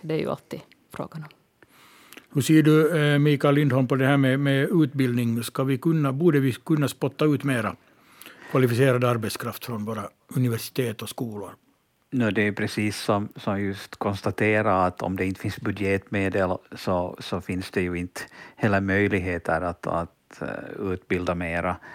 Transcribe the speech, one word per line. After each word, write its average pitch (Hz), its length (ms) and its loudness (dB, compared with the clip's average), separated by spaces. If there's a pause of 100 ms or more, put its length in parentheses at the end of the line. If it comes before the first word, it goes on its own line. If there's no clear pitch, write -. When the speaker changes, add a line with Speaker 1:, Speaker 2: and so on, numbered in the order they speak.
Speaker 1:
det 160 140 -6
är 156 40 -2
ju 151 120 -4
alltid - 300 -10 (300)
frågan - 320 -12
om. 151 60 -16 (1080)
Speaker 2:
Hur 139 80 2
ser 156 200 6
du, 156 360 6
eh, 147 200 4
Mikael 143 360 4
Lindholm, 135 340 2
på 139 80 2
det 131 100 4
här 143 100 6
med, 135 240 4
med 139 320 2
utbildning? 123 680 2
Ska - 220 -2
vi 135 140 0
kunna, 156 340 0
borde 147 280 4
vi 135 120 2
kunna 147 360 0
spotta - 360 -2
ut 147 200 2
mera 113 320 0 (760)
kvalificerad 123 540 4
arbetskraft 117 600 -4
från 110 200 -8
våra 107 240 -8 (280)
universitet 117 640 -2
och 107 60 -12
skolor? 104 460 -10 (560)
Speaker 3:
No, 117 200 0
det 104 160 2
är 104 60 0
precis 104 440 -4
som, 104 400 -2
som 101 240 -4
just 98 360 -8
konstaterar 104 920 0
att - 160 -4
om 95 140 -2
det 95 100 -2
inte 95 140 -6
finns - 200 -6
budgetmedel 98 960 -2 (200)
så, 90 420 -2
så - 220 -6
finns 92 300 -6
det 98 120 -2
ju 87 120 -2
inte 90 260 -6 (360)
heller 98 240 2
möjligheter 92 800 0
att, 87 260 -6
att, - 560 -8
eh, - 500 -6
utbilda 90 420 -2
mera. 87 420 -2 (180)